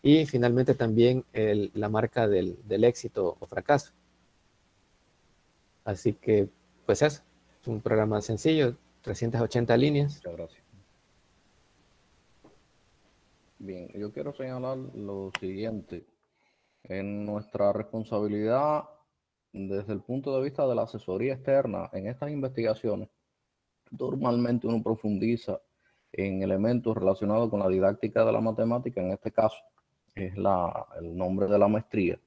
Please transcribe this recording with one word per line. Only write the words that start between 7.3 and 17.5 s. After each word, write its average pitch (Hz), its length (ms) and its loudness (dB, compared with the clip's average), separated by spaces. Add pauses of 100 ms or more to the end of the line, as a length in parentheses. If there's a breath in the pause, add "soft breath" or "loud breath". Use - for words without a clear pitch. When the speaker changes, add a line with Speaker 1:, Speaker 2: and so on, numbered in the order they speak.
Speaker 1:
es - 80 -12
un 110 120 -4
programa 107 420 2
sencillo, 135 540 2 (260)
trescientas 117 400 -2
ochenta 117 340 2
líneas. 143 400 2
Speaker 2:
Muchas 85 200 -12
gracias. 85 260 -14 (3000)
Bien, 92 360 -12
yo 104 180 -8
quiero 143 200 -8
señalar 131 460 -8
lo 101 520 -10 (100)
siguiente. 95 640 -12 (800)
En 101 400 -8
nuestra 104 480 -2